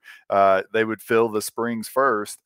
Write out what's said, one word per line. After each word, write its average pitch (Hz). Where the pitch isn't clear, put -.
Uh, 98
they 110
would 110
fill 113
the 107
Springs 117
first, 120